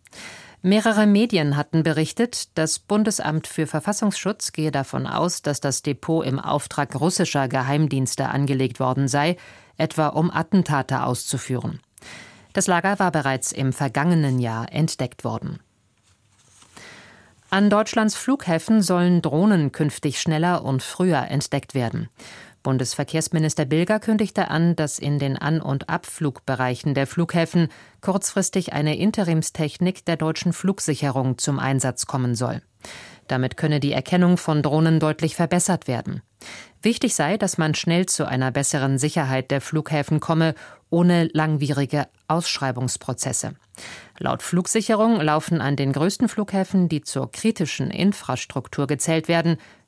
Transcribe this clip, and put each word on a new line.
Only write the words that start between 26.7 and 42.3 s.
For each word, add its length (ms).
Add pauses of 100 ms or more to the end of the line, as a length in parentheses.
der 120
Flughäfen 640 (320)
kurzfristig 720
eine 240
Interimstechnik 1080
der 120
deutschen 360
Flugsicherung 840
zum 220
Einsatz 460
kommen 280
soll. 280 (680)
Damit 280
könne 220
die 140
Erkennung 440
von 260
Drohnen 360
deutlich 380
verbessert 500
werden. 360 (600)
Wichtig 320
sei, 220
dass 200
man 200
schnell 300
zu 200
einer 240
besseren 480
Sicherheit 540
der 80
Flughäfen 580
komme, 380 (340)
ohne 420
langwierige 760 (180)
Ausschreibungsprozesse. 1300 (640)